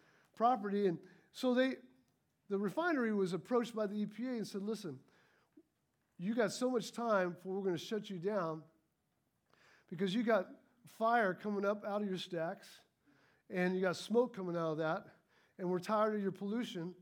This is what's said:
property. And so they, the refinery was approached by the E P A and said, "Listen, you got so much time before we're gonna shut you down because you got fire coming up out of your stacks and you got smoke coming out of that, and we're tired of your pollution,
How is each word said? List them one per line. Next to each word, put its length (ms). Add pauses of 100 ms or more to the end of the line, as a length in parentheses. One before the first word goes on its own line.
(340)
property. 520
And 100 (360)
so 220
they, 200 (760)
the 100
refinery 540
was 220
approached 420
by 100
the 80
E 120
P 200
A 40
and 160
said, 160
"Listen, 360 (1200)
you 160
got 160
so 200
much 220
time 380
before 240
we're 100
gonna 140
shut 300
you 100
down 440 (1300)
because 240
you 80
got 260 (500)
fire 360
coming 300
up 220
out 160
of 60
your 100
stacks 480 (840)
and 240
you 80
got 140
smoke 380
coming 220
out 160
of 60
that, 280 (520)
and 100
we're 100
tired 360
of 80
your 100
pollution, 680